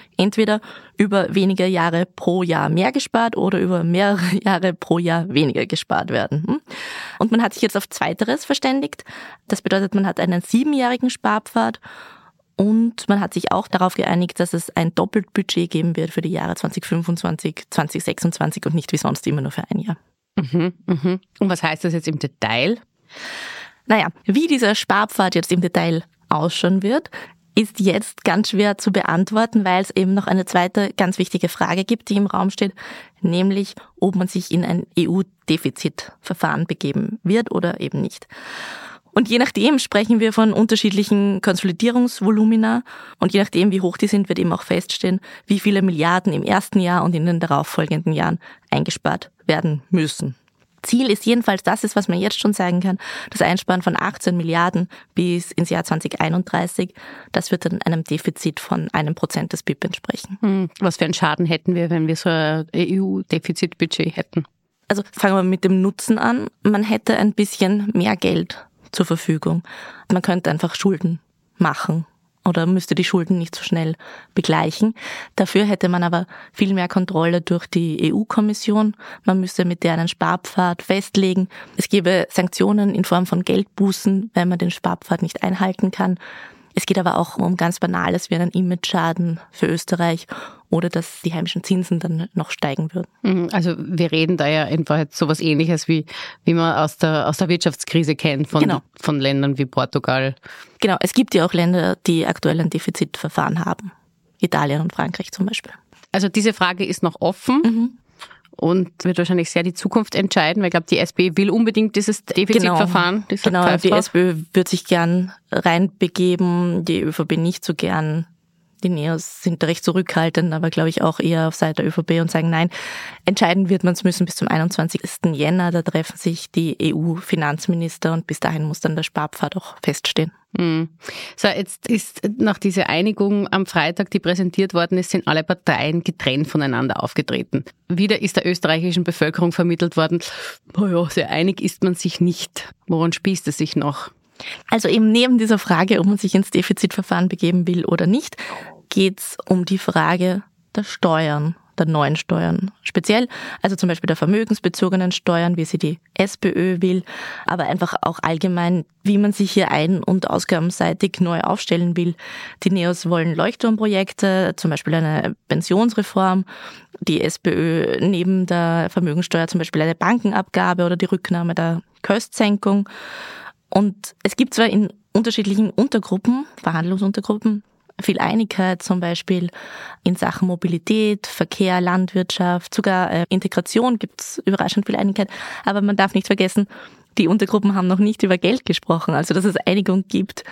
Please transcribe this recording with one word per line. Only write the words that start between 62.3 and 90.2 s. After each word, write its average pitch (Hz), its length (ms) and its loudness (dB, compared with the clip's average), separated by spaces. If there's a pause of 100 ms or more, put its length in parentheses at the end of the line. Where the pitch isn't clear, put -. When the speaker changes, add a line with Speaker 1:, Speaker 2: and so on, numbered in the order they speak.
Speaker 2:
E-U-Defizitbudget 175 1400 -2
hätten? - 300 -4 (420)
Speaker 1:
Also 202 240 0
fangen 196 240 2
wir 190 80 4
mit 185 220 0
dem 190 160 4
Nutzen 202 360 0
an. 240 300 0 (160)
Man 208 200 4
hätte 220 340 0
ein 214 160 4
bisschen 202 600 0
mehr 196 220 2
Geld - 500 -2 (280)
zur 180 120 0
Verfügung. 165 580 -2 (480)
Man 185 100 2
könnte 175 280 -2
einfach 160 260 -2
Schulden 170 440 0 (380)
machen 160 480 0 (380)
oder 165 220 2
müsste 180 300 2
die 180 80 2
Schulden 180 340 0
nicht 165 160 -6
so - 100 -12
schnell 165 320 -2 (380)
begleichen. 160 640 0 (400)
Dafür 196 300 2
hätte 190 240 0
man 175 120 0
aber 175 240 0 (280)
viel 196 200 2
mehr 180 140 0
Kontrolle 175 540 0
durch 170 260 -2
die 170 360 -2
E-U-Kommission. 214 920 0 (300)
Man 190 140 4
müsste 185 240 -2
mit 175 200 -2
der 170 100 4
einen 165 140 0
Sparpfad 175 720 -2
festlegen. 190 680 0 (280)
Es - 120 -2
gäbe 180 420 2
Sanktionen 202 640 2
in 190 80 2
Form 180 240 0
von 180 160 0
Geldbußen, 196 880 0
wenn 175 160 2
man 180 80 0
den 175 140 0
Sparpfad - 500 -2
nicht - 220 -6
einhalten 185 480 0
kann. 185 260 0 (580)
Es - 100 -2
geht 190 140 0
aber 170 180 0
auch - 200 -2
um 180 200 0
ganz 170 220 0
Banales 180 500 -2
wie 175 60 0
einen 175 160 0
Imageschaden 170 880 -2 (120)
für - 140 -2
Österreich 165 600 -2 (420)